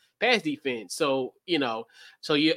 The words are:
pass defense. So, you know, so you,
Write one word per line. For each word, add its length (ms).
pass 220
defense. 540
So, 380
you 140
know, 260
so 120
you, 240